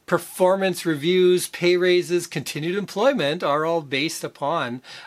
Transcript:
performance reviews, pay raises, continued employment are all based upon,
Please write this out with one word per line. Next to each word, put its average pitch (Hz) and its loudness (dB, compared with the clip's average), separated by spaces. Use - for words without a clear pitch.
performance 185 0
reviews, 175 2
pay 175 2
raises, 175 2
continued 160 -6
employment 196 0
are 151 2
all 165 0
based 143 -4
upon, 139 -4